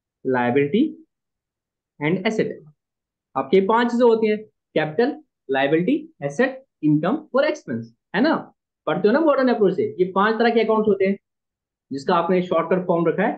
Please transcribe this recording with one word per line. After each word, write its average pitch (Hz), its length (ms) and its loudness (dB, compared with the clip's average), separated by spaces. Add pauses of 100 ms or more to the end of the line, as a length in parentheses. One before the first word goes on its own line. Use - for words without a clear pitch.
(260)
liability 135 580 0 (1160)
and 185 300 -4
asset। - 240 -6 (840)
आपके 160 320 0
पांच 233 240 0
चीजें 240 140 2
होती 220 240 4
हैं, 214 80 0 (380)
capital, 160 400 0 (340)
liability, 156 480 2 (260)
asset, 240 400 -4 (200)
income 151 340 2 (180)
और 277 100 4
expense, 127 480 -6 (220)
है 196 60 2
ना? 302 140 2 (520)
पढ़ते 160 200 0
हो 208 60 4
ना 285 60 2
modern 269 300 2
approach 214 260 2
से, 123 80 -2 (160)
ये 180 60 2 (100)
पांच 214 240 2
तरह 233 100 4
के 226 120 2
accounts 220 280 0
होते 190 160 2
हैं 196 120 0 (760)
जिसका 143 240 -2
आपने 180 260 2
shortcut 175 460 -2
form 170 200 0
रखा 165 160 0
है 233 140 0